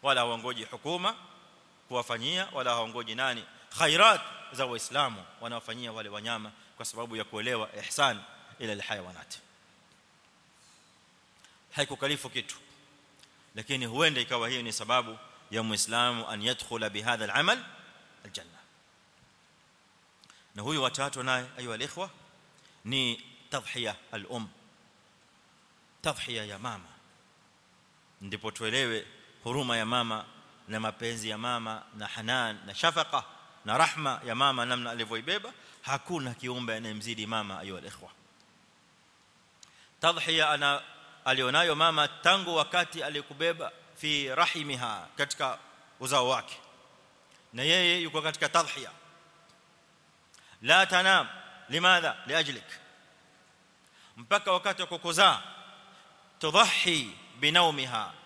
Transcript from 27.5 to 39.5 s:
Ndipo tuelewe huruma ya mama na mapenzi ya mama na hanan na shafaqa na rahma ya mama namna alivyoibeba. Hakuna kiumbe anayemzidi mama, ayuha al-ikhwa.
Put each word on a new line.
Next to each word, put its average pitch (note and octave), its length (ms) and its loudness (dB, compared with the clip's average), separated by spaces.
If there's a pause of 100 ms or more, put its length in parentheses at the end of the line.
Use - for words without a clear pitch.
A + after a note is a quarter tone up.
Ndipo G2+ 300 -8
tuelewe A2+ 560 -2 (380)
huruma B2 320 -2
ya A2 100 0
mama A2+ 380 -2 (440)
na G#2+ 120 -4
mapenzi A2 480 -6
ya G#2+ 100 -6
mama A2+ 440 -6 (120)
na G#2+ 120 -10
hanan A2+ 600 -2
na G2+ 80 -12
shafaqa D#3+ 500 0 (400)
na G#2+ 140 0
rahma D3+ 480 2
ya A2+ 80 -4
mama B2+ 320 2
namna B2 240 -2
alivyoibeba. A#2+ 640 -4 (300)
Hakuna C3+ 520 -4
kiumbe B2 420 -6
anayemzidi A2 500 -8
mama, G#2 340 -4
ayuha F#2+ 180 -10
al-ikhwa. F2 320 -16 (1900)